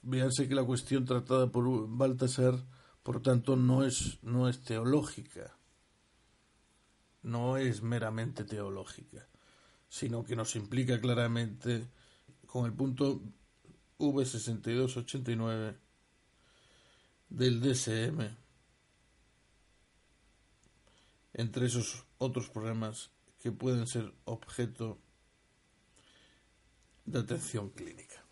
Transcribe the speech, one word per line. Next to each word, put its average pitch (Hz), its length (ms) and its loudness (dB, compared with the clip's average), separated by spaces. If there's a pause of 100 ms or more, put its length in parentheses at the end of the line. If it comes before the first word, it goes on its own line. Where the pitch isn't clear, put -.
Véanse 131 460 2
que 135 80 2
la 127 80 4
cuestión 127 400 0
tratada 127 480 4
por 120 360 2
Baltasar, 127 800 2 (380)
por 120 180 -2
tanto, 127 320 6
no 127 300 6
es, - 380 -2
no 123 260 2
es 123 140 -2
teológica, 117 960 -2 (1700)
no 120 340 0
es 123 260 0
meramente 113 600 -2
teológica, 98 880 -8 (600)
sino 117 360 -4
que 123 100 -6
nos 113 220 -4
implica 120 440 0
claramente 117 880 0 (600)
con 123 200 -2
el 110 80 -2
punto 139 480 0 (760)
V 139 300 2
sesenta 113 440 -4
y 117 40 0
dos 127 240 0
ochenta 127 340 -4
y 113 40 0
nueve 110 420 -2 (1500)
del 120 300 2
D 135 100 2
S 113 340 0
M, 117 320 -4 (3000)
entre 117 320 -2
esos 120 400 -2 (140)
otros 127 320 -2
problemas 110 600 -6 (280)
que 120 140 -4
pueden 123 340 0
ser 113 260 -4 (140)
objeto 113 720 -6 (2000)
de 139 140 -2
atención 107 500 -6
clínica. - 600 -16